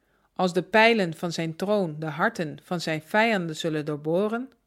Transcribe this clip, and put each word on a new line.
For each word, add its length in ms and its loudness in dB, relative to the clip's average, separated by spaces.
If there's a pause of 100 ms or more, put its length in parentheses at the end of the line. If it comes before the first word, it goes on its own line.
(340)
als 180 0
de 100 0
pijlen 520 4
van 180 -6
zijn 240 -4
troon 420 -2
de 80 -6
harten 560 -2
van 180 -6
zijn 220 -4
vijanden 540 0
zullen 280 -2
doorboren, 680 -2 (160)